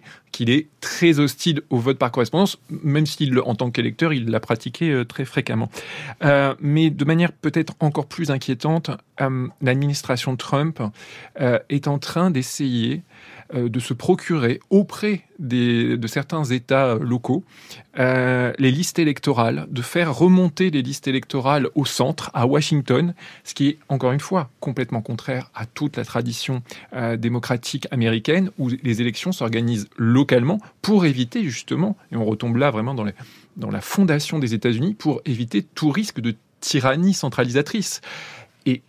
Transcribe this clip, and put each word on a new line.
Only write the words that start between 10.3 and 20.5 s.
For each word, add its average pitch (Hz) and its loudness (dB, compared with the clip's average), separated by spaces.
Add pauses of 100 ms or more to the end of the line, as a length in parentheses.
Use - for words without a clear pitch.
Trump, 147 -2 (600)
euh, 123 4 (100)
est 143 -2
en 143 0
train 180 0
d'essayer, 127 -2 (520)
euh, 123 0
de 120 -2
se 123 -4
procurer 143 0 (100)
auprès 202 2 (160)
des, 120 2
de 117 -4
certains 151 -2
États 127 2
locaux, 123 0 (540)
euh, 127 2
les 131 6
listes 170 -2
électorales, 139 2
de 123 -4
faire 165 -2
remonter 185 4